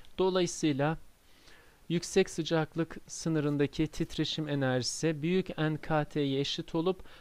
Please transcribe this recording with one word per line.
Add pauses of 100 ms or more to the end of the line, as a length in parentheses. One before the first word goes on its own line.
(180)
Dolayısıyla (880)
yüksek
sıcaklık (100)
sınırındaki
titreşim
enerjisi
büyük
N
K
T'ye
eşit
olup (180)